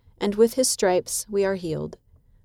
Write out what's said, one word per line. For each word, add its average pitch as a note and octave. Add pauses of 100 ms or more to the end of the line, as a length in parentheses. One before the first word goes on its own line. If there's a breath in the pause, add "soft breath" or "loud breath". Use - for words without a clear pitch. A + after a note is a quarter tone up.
(200)
and G3+
with A#3
his C4
stripes -
we G3+
are G3
healed." D#3 (480)